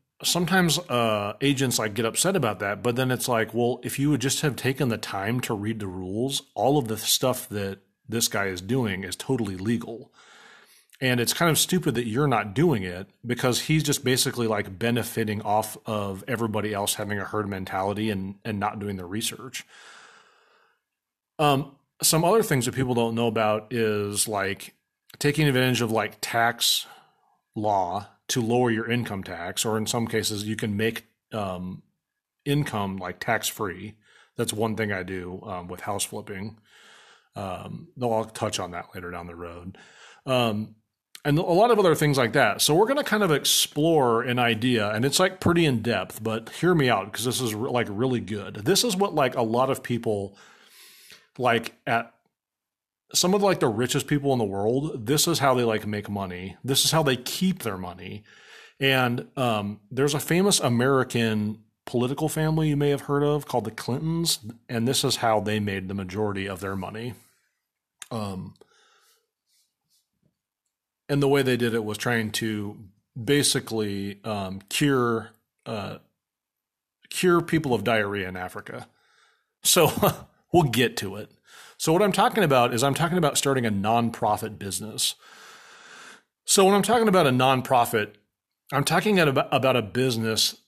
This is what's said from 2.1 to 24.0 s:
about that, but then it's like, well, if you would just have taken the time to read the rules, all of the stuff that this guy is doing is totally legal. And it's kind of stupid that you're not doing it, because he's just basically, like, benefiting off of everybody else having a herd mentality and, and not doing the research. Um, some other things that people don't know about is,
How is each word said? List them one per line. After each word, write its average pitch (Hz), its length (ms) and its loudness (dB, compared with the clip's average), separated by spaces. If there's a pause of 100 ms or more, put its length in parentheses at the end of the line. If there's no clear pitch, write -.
about 113 240 0
that, 101 240 -4
but 120 140 0
then 127 160 0
it's 120 160 -4
like, 113 260 0
well, 120 300 0
if 120 140 -6
you 143 120 2
would 135 100 2
just 131 200 -2
have 135 160 -2
taken 131 320 0
the 110 100 -2
time 107 440 -4
to 117 120 -4
read 107 240 -4
the 101 80 -8
rules, 98 560 -4 (120)
all 127 220 2
of 123 120 0
the 107 80 -4
stuff - 540 -2
that 98 280 -6 (300)
this 113 180 -2
guy 101 200 -2
is 90 140 -6
doing 98 440 -2
is 90 100 -8
totally 110 420 -4
legal. 113 560 -6 (880)
And 127 200 2
it's 113 120 0
kind 170 180 2
of 131 80 2
stupid 165 360 0
that 120 120 -2
you're 123 200 0
not 107 280 0
doing 139 280 2
it, 92 260 -8 (160)
because 123 380 0
he's 156 220 2
just 135 200 0
basically, 120 440 0
like, 101 320 -4
benefiting 113 640 -2
off 107 340 0 (100)
of 101 400 -4
everybody 107 480 -2
else 101 200 -2
having 104 260 -4
a 95 40 -6
herd 104 240 -4
mentality 98 640 -2
and, 98 240 -4 (100)
and 107 140 -4
not 104 220 -4
doing 101 160 -6
the 90 80 -10
research. 110 600 -8 (1700)
Um, 139 380 2 (260)
some 165 220 4
other 208 180 4
things 131 240 0
that 127 80 -4
people 127 200 0
don't 117 220 0
know 117 100 2
about 110 460 0
is, 104 560 -2